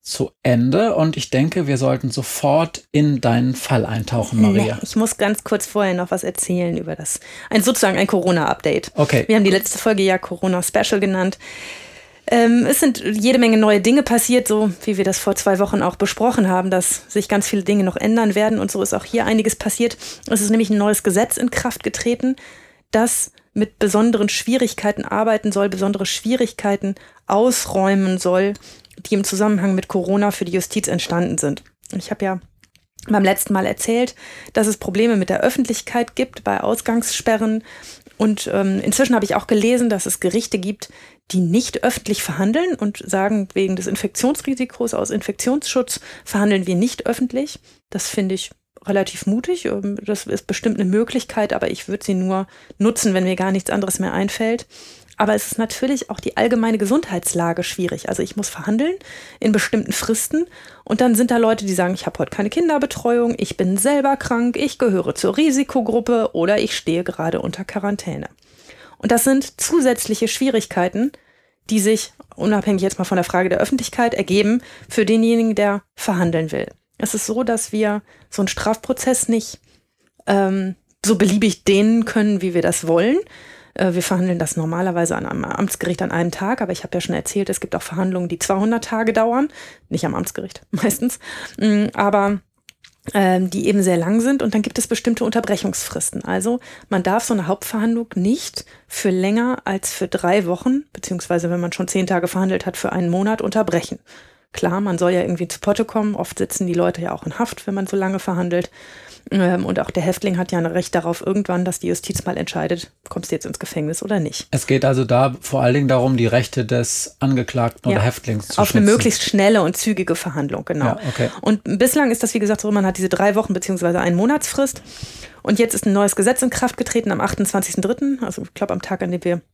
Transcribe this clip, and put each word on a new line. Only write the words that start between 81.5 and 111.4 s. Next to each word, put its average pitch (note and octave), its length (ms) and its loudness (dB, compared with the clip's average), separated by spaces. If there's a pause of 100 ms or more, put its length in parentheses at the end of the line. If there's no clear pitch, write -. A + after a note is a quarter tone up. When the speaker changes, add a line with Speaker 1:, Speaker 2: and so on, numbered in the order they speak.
Speaker 2:
dehnen G#3+ 400 4
können, G#3 380 0
wie F#3 120 -2
wir E3+ 80 2
das E3+ 260 0
wollen. F#3+ 300 4 (560)
Äh, F#3 200 0
wir F3 80 0
verhandeln F3+ 380 0
das D#3+ 180 -4
normalerweise E3+ 580 0
an - 100 -6
einem - 200 -4
Amtsgericht - 560 -4
an F3+ 100 -2
einem E3+ 200 0
Tag, A3 300 -4
aber F#3 100 -4
ich - 120 -6
habe - 120 -8
ja F3 60 -2
schon E3+ 140 -4
erzählt, G3 340 -4
es F#3+ 100 -4
gibt - 160 -6
auch - 60 -4
Verhandlungen, F3+ 480 -4
die E3+ 100 -6
zweihundert G#3 460 0
Tage A3+ 280 -2
dauern. A#3 360 2 (400)
Nicht - 160 -2
am - 100 -2
Amtsgericht, - 520 -8
<laughs> - 40 -8
meistens. A#3 480 -2 (380)
Mm, G#3 360 2
aber, G3+ 460 2 (720)
ähm, F#3 380 4
die G3 160 -2
eben G3+ 160 4
sehr F3+ 140 4
lang F#3 240 2
sind. C4 200 0
Und G#3+ 140 0
dann G#3+ 80 2
gibt - 160 -4
es - 80 -4
bestimmte A#3 380 -2
Unterbrechungsfristen. - 960 -4
Also F#3+ 360 -2 (300)
man F#3 140 0
darf G#3 200 2
so B3 100 -2
eine F#3+ 140 0
Hauptverhandlung A3+ 680 -2
nicht G#3 500 -2 (220)
für - 240 -2
länger G#3+ 540 0
als G3 280 -4
für F3 140 -4
drei F#3+ 400 0
Wochen, B3+ 440 0
beziehungsweise F3 600 -4
wenn F3 80 0
man F3 120 -2
schon F#3 160 -4
zehn F#3 200 0
Tage F3+ 200 0
verhandelt F#3 380 0
hat, F3+ 120 -4
für - 160 -4
einen F3 160 0
Monat G3 340 0
unterbrechen. G3 560 0 (540)
Klar, E3+ 260 -2
man F#3+ 180 0
soll F3+ 140 4
ja F3+ 100 2
irgendwie F3 280 -2
zu - 100 -10
Potte G3+ 240 0
kommen. G#3+ 320 -2
Oft - 220 -6
sitzen F#3 280 -4
die F3 80 -2
Leute F3 280 0
ja E3+ 100 -4
auch - 140 -8
in D#3+ 120 -8
Haft, - 300 -6
wenn G3+ 60 -4
man G3 140 -4
so G3 100 -4
lange F#3+ 220 -2
verhandelt. F3+ 520 -2 (600)
Ähm, F#3 340 2
und - 160 -2
auch - 100 -4
der E3+ 120 -2
Häftling F#3 340 0
hat F3+ 160 -2
ja F3 60 0
ein E3 60 0
Recht F3 300 -2
darauf, E3+ 300 -2
irgendwann, F#3 400 0